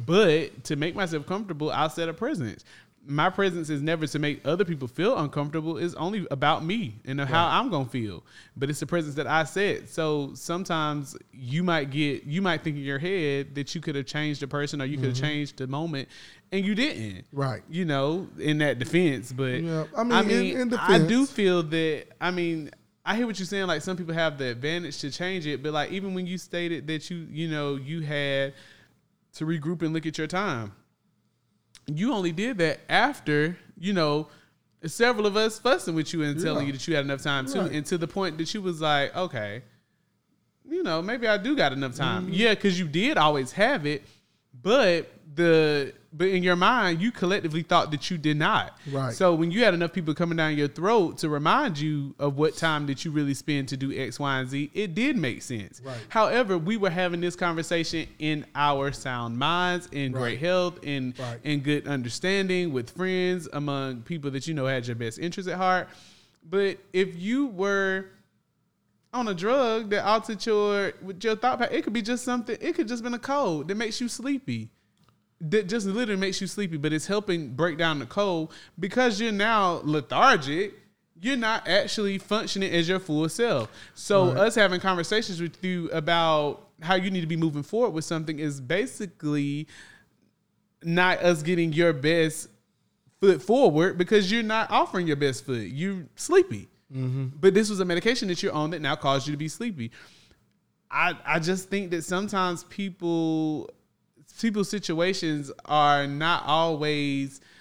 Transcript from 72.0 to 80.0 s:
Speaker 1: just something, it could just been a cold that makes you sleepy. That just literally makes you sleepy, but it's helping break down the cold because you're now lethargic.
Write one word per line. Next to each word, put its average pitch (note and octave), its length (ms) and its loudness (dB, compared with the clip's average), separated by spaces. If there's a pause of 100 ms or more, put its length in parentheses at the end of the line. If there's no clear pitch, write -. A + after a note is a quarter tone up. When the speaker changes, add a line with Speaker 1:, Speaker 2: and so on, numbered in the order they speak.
Speaker 1:
just A#3 240 -4
something, A#3+ 340 -2
it E4 160 -4
could B3 140 -2
just A#3+ 120 -4
been A#3+ 120 -4
a A3+ 60 -4
cold F#3+ 500 0
that G3 60 -2
makes A3 260 -4
you A#3+ 80 0
sleepy. A3 600 -4 (760)
That F#3+ 240 2
just G3+ 200 -2
literally G3+ 340 0
makes G3 180 -2
you G3 60 -4
sleepy, F3+ 320 -4
but D3+ 160 0
it's D3+ 140 -2
helping F3 480 -2
break D#3 240 0
down D#3+ 180 2
the B2+ 80 -6
cold E3+ 480 -2 (260)
because G#3 400 2
you're A#3 120 0
now G3+ 520 2
lethargic. D3+ 920 2 (440)